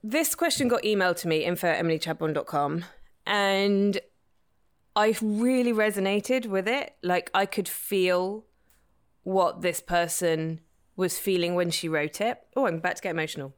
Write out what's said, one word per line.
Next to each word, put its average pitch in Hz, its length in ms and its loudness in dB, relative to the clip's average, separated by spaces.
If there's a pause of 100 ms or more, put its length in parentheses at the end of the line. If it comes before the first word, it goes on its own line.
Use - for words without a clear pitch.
This 277 300 0
question 320 340 0
got 240 140 2
emailed 185 360 2
to 175 100 -6
me, 156 180 2
info 175 220 0
at 160 100 2
emily 160 220 0
chadbourne 156 340 -4
dot 147 140 -4
com, 151 380 -2 (380)
and 196 760 2 (920)
I 214 280 4
really 240 500 2
resonated 214 760 0
with 190 200 0
it. 262 340 -4
Like, 180 320 0
I 196 120 2
could 196 240 -4
feel 185 760 0 (800)
what 185 380 2
this 170 180 -2
person 165 800 0 (380)
was 185 200 0
feeling 180 380 0
when 175 160 0
she - 160 -4
wrote 156 320 -2
it. 233 200 0 (180)
Oh, 269 100 2
I'm 170 80 0
about 165 220 -4
to - 40 -14
get 185 100 -4
emotional. 156 460 -6